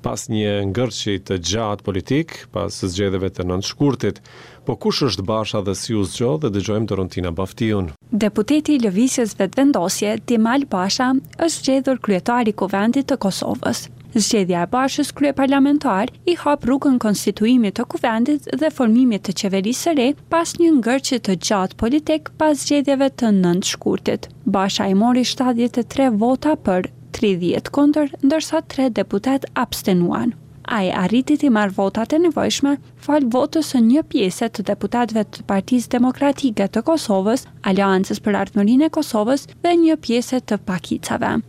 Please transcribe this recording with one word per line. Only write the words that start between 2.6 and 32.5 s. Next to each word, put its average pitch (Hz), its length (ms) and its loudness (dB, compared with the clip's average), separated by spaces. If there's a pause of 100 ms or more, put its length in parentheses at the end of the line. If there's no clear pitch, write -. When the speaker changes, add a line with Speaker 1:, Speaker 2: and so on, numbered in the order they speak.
Speaker 1:
zgjedhjeve 95 640 -4
të 90 160 -6
nëntë 92 220 -4
shkurtit, 117 500 -2 (480)
po 117 80 -4
kush 202 320 -2
është 98 160 -4
Basha 107 400 -2
dhe 98 80 -2
si 110 240 -4
u 101 80 0
zgjodh, 135 400 -2
dhe 110 140 0
dëgjojmë 104 340 -2
Dorontina 90 400 -4
Baftiun. 95 640 -2 (180)
Speaker 2:
Deputeti 254 640 0
i 240 80 0
Lëvizjes 220 560 0
Vetëvendosje 214 760 0 (100)
Dimal 240 400 2
Basha 208 460 0 (240)
është 330 240 0
zgjedhur 262 420 0
kryetari 214 480 0
i - 80 -8
Kuvendit 208 480 0
të 269 160 0
Kosovës. - 640 -4 (280)
Zgjedhja 185 480 2
e 175 80 -2
Bashës 269 400 0
kryeparlamentar 277 1000 2 (180)
i 339 80 2
hap 294 300 0
rrugën 269 340 2
konstituimit 214 720 2
të 233 160 -4
kuvendit 262 560 0 (140)
dhe 311 100 2
formimit 233 560 2
të 190 140 -4
qeverisë 196 480 -2
së 330 100 2
re 240 80 2 (240)
pas 330 300 0
një 339 160 6
ngërçi 254 500 0
të 190 80 2 (140)
gjatë 190 340 0
politik 302 560 0
pas 311 160 4
zgjedhjeve 277 560 0
të 226 300 0
nëntë 175 320 2
shkurtit. - 580 -4 (160)
Basha 196 400 0
i 190 80 2
mori 240 320 4
shtatëdhjetë 247 560 0
e - 140 -6
tre 269 180 4
vota 262 400 2
për, 185 380 -2 (260)
tridhjetë 180 560 0
kundër, 294 480 2
ndërsa 311 480 0
tre 262 240 0
deputet 214 640 -2
abstenuan. - 800 0 (260)
Ai 202 240 -2
arriti 233 480 0
t'i 294 160 2
marrë 208 240 2
votat 220 400 -2
e - 60 4
nevojshme 277 560 0 (260)